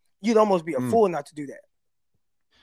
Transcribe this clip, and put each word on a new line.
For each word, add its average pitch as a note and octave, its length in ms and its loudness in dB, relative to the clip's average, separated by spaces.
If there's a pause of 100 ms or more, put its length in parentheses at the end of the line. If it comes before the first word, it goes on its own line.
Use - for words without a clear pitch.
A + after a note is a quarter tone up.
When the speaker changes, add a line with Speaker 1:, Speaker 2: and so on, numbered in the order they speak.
(220)
Speaker 1:
you'd G#3+ 160 2
almost G3 280 2
be E3 80 -6
a C3 60 -4
Speaker 2:
Hmm. B2+ 100 -4
Speaker 1:
fool A3 200 2
not D3 180 -6
to - 80 -20
do D3 120 -14
that. B2+ 120 -18 (1040)